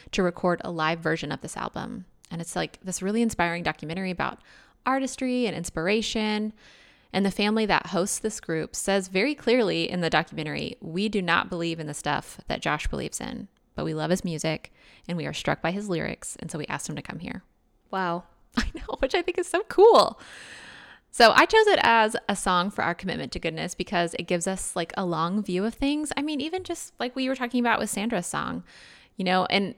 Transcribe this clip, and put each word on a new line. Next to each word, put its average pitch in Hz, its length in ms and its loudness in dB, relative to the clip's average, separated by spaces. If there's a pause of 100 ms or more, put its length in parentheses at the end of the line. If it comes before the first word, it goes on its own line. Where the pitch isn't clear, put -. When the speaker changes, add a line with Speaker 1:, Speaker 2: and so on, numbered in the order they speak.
(120)
Speaker 1:
to 196 120 2
record 175 400 0
a 175 80 -8
live 165 300 0
version 160 300 -2
of - 100 -6
this - 160 -12
album. - 480 -8 (260)
And 170 100 -8
it's, - 140 -10
like, 165 280 -4
this 185 180 -6
really 208 200 0
inspiring 175 420 0
documentary 165 480 -4
about 151 280 -4 (480)
artistry 254 580 0
and 196 100 -2
inspiration. 214 960 -2 (600)
And 190 120 2
the 190 60 2
family 214 360 2
that 170 200 2
hosts 190 300 0
this - 220 -4
group 160 360 -4
says 196 320 0
very 202 280 0
clearly 202 540 2
in 180 120 -4
the 165 80 0
documentary, 151 720 -4
"We 175 280 -2
do 208 120 0
not 175 280 2
believe 170 300 -4
in 151 80 -8
the 147 60 -8
stuff - 540 -4
that - 140 -4
Josh 151 260 -2
believes - 340 -4
in, - 260 -10 (280)
but 147 100 -4
we 160 100 -4
love 156 160 -2
his 190 120 2
music 160 480 -4 (360)
and 175 100 -6
we 151 80 -4
are 143 80 -6
struck - 280 -2
by 165 100 0
his 202 180 -4
lyrics. - 500 -4
And 160 120 -10
so 160 80 -8
we 147 80 -8
asked 143 220 -6
him 151 60 -8
to 135 60 -8
come - 180 -12
here." 180 240 -10 (480)
Speaker 2:
Wow. 180 320 -2 (180)
Speaker 1:
<laughs> - 160 -14
I 233 80 0 (100)
know, - 240 -8
which 262 160 2
I 349 80 2
think 349 160 -2
is 349 80 -2
so 392 220 0
cool. 359 500 8 (920)
So 226 240 8
I 311 120 8
chose 440 180 8
it 403 160 6
as 226 340 6 (140)
a 202 60 0
song 180 340 2
for - 140 -2
our 170 100 0
commitment 156 380 -6
to 180 80 -8
goodness 160 340 -4
because 170 460 0
it 175 80 -8
gives 175 180 0
us, 190 300 -4
like, 170 200 -4
a 196 80 -2
long 175 400 0
view 185 220 0
of 226 80 -2
things. 294 420 -2
I 285 60 -2
mean, 302 180 -2
even 330 240 -4
just - 360 -8
like 247 160 -4
we 262 120 0
were 262 80 0
talking 247 240 -2
about 240 200 2
with 214 100 -4
Sandra's 202 380 -2
song, 165 360 -6 (540)
you 190 80 -4
know, 185 200 4
and, 196 320 0